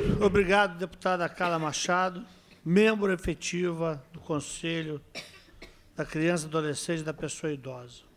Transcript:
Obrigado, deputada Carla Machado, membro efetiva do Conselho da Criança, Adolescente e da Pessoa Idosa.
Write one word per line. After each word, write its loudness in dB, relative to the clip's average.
Obrigado, 4
deputada -2
Carla -2
Machado, 0
membro 4
efetiva -2
do -16
Conselho -4
da -4
Criança, 0
Adolescente -2
e -8
da -4
Pessoa -6
Idosa. -10